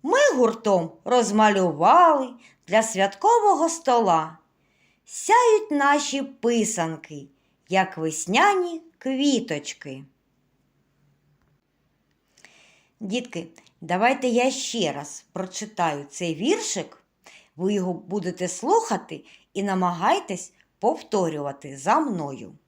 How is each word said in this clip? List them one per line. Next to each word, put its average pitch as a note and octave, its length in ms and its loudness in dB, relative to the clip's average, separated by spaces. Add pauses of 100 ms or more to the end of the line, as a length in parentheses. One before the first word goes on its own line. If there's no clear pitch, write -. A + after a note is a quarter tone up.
Ми A4 120 2 (160)
гуртом G#3 580 0 (120)
розмалювали G#3+ 1300 4 (320)
для G#3+ 160 2
святкового E4 840 2
стола. F#3+ 720 0 (680)
Сяють A4+ 680 2
наші C#4+ 520 0
писанки, E3 1040 -4 (420)
як F#3+ 300 0
весняні E4 840 0 (160)
квіточки. F#3+ 1040 -4 (3000)
Дітки, G#3+ 460 -8 (340)
давайте A3+ 480 0
я B3 220 2
ще G3+ 420 -4
раз - 400 -14
прочитаю F#3 800 -6
цей E3+ 240 -6
віршик. C4 680 -4 (540)
Ви F#3 180 -2
його F#3 180 -2
будете F3+ 560 -6
слухати C4 760 -2 (300)
і G3 80 -4
намагайтесь F#3+ 880 -2 (260)
повторювати D3+ 1000 -4
за G3+ 240 0
мною. C#3+ 520 -8 (160)